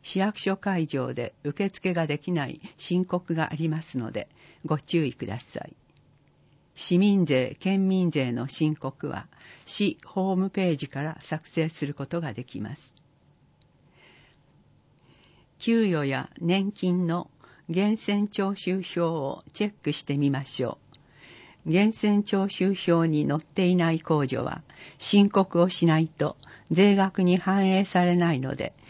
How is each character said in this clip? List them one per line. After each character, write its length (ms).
市 180
役 200
所 180
会 300
場 260
で 200
受 260
付 240
が 140
で 100
き 140
な 160
い 140
申 280
告 300
が 160
あ 40
り 140
ま 120
す 180
の 120
で、 160
ご 140
注 260
意 80
く 140
だ 120
さ 220
い。 140
市 220
民 280
税、 340
県 300
民 200
税 220
の 160
申 280
告 320
は、 200
市 380
ホ 300
ー 20
ム 140
ペ 220
ー 60
ジ 100
か 160
ら 160
作 280
成 220
す 160
る 80
こ 140
と 140
が 120
で 100
き 160
ま 160
す。 200
給 260
与 200
や 240
年 320
金 340
の 240
源 260
泉 360
徴 260
収 260
票 320
を 300
チ 120
ェ 20
ッ 60
ク 80
し 100
て 160
み 140
ま 120
し 220
ょ 140
う。 40
源 200
泉 340
徴 260
収 240
票 320
に 220
載 100
っ 40
て 260
い 80
な 160
い 80
控 260
除 180
は、 200
申 320
告 320
を 80
し 160
な 140
い 80
と 280
税 240
額 280
に 140
反 300
映 160
さ 220
れ 100
な 180
い 60
の 160
で、 180